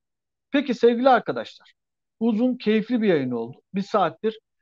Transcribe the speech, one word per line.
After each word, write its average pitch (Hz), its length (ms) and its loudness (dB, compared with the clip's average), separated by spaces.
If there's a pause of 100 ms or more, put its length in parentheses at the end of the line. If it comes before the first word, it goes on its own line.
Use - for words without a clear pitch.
(520)
Peki 269 220 -2
sevgili 240 360 4
arkadaşlar, 143 640 -2 (460)
uzun, 240 380 0
keyifli 220 440 0
bir 220 60 0
yayın 135 240 0
oldu. 120 260 -8 (160)
Bir 196 80 -4
saattir 202 580 -2 (220)